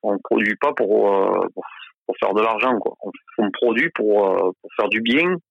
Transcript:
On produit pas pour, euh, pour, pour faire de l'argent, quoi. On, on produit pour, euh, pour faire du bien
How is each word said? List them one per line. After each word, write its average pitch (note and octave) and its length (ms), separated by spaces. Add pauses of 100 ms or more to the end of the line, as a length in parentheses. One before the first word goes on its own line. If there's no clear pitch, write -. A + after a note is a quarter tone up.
On G2+ 220
produit G#2+ 380
pas C#3+ 160
pour, G#2 360
euh, G2 400
pour, - 120 (400)
pour - 160
faire G2 120
de G#2 80
l'argent, A2+ 380
quoi. - 140 (100)
On, G2+ 80 (280)
on G#2 120
produit A#2+ 420
pour, G#2 360
euh, F#2 220 (100)
pour - 160
faire G#2+ 100
du A2+ 140
bien D#3 340 (160)